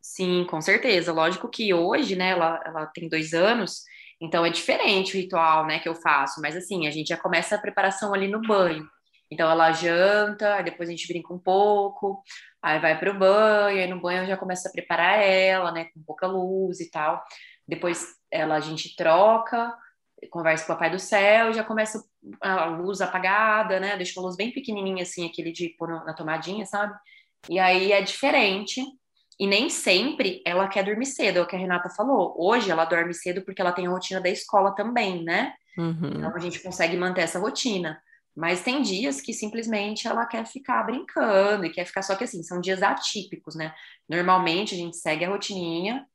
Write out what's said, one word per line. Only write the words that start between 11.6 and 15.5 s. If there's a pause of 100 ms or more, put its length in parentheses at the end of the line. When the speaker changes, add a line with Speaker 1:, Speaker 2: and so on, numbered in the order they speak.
Speaker 1:
aí
vai
pro
banho,
aí
no
banho
eu
já
começo
a
preparar
ela,